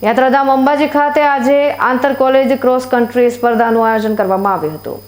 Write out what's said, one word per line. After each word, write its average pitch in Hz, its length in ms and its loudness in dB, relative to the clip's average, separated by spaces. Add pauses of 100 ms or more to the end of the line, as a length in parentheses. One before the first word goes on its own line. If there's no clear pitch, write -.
યાત્રાધામ 262 480 2
અંબાજી 285 400 0
ખાતે 294 320 0
આજે 277 320 2 (320)
આંતર 262 320 0
કોલેજ 269 280 2 (140)
ક્રોસ 254 300 0
કન્ટ્રી 240 420 0
સ્પર્ધાનું 226 540 0
આયોજન 220 320 -2
કરવામાં 190 340 0
આવ્યું 156 240 -6
હતું. 123 180 -12 (100)